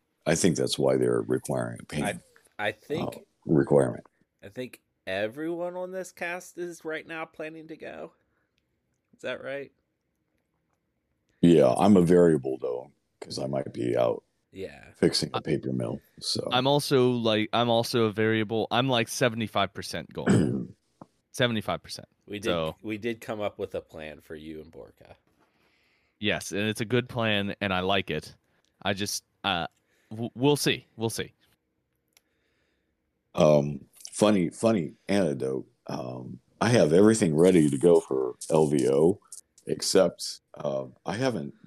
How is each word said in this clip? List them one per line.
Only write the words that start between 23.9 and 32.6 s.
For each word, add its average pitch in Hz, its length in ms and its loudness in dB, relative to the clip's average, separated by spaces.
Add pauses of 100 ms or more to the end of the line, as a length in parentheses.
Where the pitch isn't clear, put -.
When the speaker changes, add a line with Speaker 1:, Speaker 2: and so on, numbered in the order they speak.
Speaker 2:
for - 120 -18
you 78 280 -14
and - 100 -20
Borka. - 420 -20 (1040)
Speaker 3:
Yes, 95 340 -2
and 98 100 -2
it's 107 180 -4
a 113 60 -4
good 123 240 -2
plan, 104 500 -2
and 98 140 -2
I 92 60 0
like 95 300 0
it. 78 240 -8 (480)
I 101 120 -2
just, 98 280 -6 (220)
uh, 90 220 -2 (440)
w-, 110 240 -8
we'll 139 220 2
see. - 300 -4 (100)
We'll 113 140 -4
see. - 240 -10 (2000)